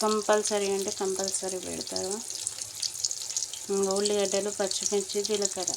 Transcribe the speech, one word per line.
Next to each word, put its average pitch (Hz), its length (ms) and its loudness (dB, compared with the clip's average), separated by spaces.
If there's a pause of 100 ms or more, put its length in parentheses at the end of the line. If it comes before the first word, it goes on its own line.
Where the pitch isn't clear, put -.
కంపల్సరీ 214 760 2
అంటే 196 160 -2 (100)
కంపల్సరీ 190 680 -2
పెడతారు. 185 460 -4 (1600)
ఇంకా 196 260 4
ఉల్లిగడ్డలు, 202 600 2
పచ్చిమిర్చి, 196 680 0
జీలకర్ర 202 500 0